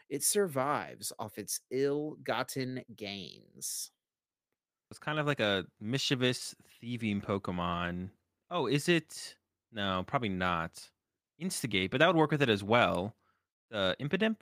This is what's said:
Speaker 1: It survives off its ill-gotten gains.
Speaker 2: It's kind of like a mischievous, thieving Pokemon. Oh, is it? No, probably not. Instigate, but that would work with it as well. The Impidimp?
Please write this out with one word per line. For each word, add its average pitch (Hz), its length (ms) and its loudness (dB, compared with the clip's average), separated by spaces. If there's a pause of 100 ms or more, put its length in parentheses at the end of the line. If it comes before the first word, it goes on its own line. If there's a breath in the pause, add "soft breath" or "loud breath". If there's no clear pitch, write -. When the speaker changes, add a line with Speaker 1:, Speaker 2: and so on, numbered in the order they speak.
Speaker 1:
It 139 140 -4
survives 131 960 0
off 110 180 -8
its - 220 -6 (100)
ill-gotten 131 1120 -2 (120)
gains. 62 960 -10 (1000)
Speaker 2:
It's - 100 -18
kind 151 200 -2
of 147 80 0
like 143 120 2
a 101 280 4 (120)
mischievous, 127 760 0 (260)
thieving 113 400 -2
Pokemon. 87 880 -2 (400)
Oh, 175 160 0
is 143 240 2
it? - 460 -2 (360)
No, 98 360 0
probably 123 220 0
not. 90 600 -2 (500)
Instigate, 104 520 -2
but 131 60 0
that 156 100 8
would 180 80 4
work 156 160 4
with 147 120 2
it 127 40 6
as 101 160 4
well. 98 520 4 (560)
The 98 280 0
Impidimp? 196 420 0